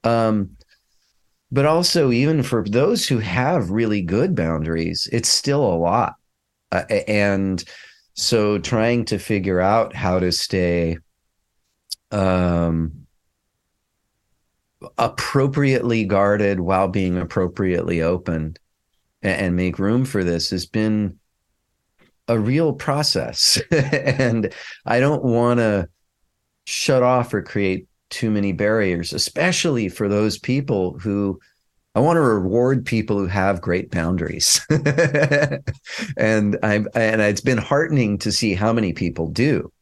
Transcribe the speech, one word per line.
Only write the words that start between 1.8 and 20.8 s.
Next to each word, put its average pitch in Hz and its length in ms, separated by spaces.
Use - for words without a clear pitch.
even 139 320
for 117 220
those 131 420
who 127 120
have 117 520
really 104 320
good 117 320
boundaries, 82 800
it's - 160
still 143 340
a 92 140
lot. 90 380
Uh, 92 180
a-, 101 180
and 98 540
so 104 440
trying 117 460
to 104 140
figure 95 420
out 104 340
how 92 240
to 90 140
stay, 87 640
um, 85 960
appropriately 131 1080
guarded 101 560
while 95 280
being 92 280
appropriately 87 840
open 82 540
a-, 104 60
and 90 280
make 90 220
room 113 260
for 104 200
this 85 260
has 92 160
been 107 520